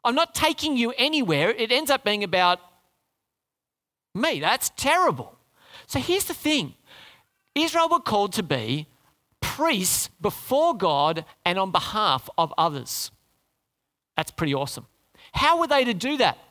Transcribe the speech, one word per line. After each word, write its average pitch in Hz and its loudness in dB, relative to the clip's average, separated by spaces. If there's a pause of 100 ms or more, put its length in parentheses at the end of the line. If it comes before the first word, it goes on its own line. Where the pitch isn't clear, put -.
I'm 240 2
not 330 0
taking 311 0
you 233 0
anywhere. 226 2
It 226 -2
ends 285 2
up 254 2
being 208 0
about 180 2 (1600)
me. 233 -2
That's 196 0
terrible. 285 0 (480)
So 277 -4
here's 359 -2
the - -8
thing. 254 -2 (800)
Israel 330 2
were 330 2
called 202 0
to 220 -2
be 143 -4 (520)
priests - 0 (120)
before 277 0
God 160 0 (200)
and 180 0
on 190 -2
behalf 202 0
of 165 -2
others. 147 -2 (1040)
That's 160 -4
pretty 147 -4
awesome. 139 -8 (460)
How 330 2
were 330 0
they 269 2
to 240 0
do 247 -4
that? 185 2 (120)